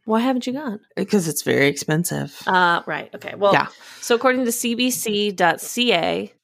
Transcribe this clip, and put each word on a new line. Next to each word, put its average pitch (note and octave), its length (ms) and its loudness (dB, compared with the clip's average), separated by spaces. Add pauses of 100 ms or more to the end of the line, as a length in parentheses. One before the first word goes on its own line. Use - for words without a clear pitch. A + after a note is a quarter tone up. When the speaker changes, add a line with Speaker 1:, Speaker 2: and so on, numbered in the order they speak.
Speaker 1:
Why A3 160 2
haven't B3+ 260 0
you B3 60 -4
gone? C4 280 -8 (160)
Speaker 2:
Because F#3+ 320 0
it's - 140 -6
very C3 260 4
expensive. C#3+ 800 -2
Speaker 1:
Uh, F3+ 400 4
right. D#3 280 -6
Okay. - 220 -12
Well, G3 160 4
Speaker 2:
Yeah. C#3 160 2 (320)
Speaker 1:
so - 160 2
according B3+ 280 2
to A#3 80 0
C A#3 220 -2
B B3 160 0
C G#3 420 -2
dot F3 280 2
C A#3+ 340 0
A, F3 380 -2 (120)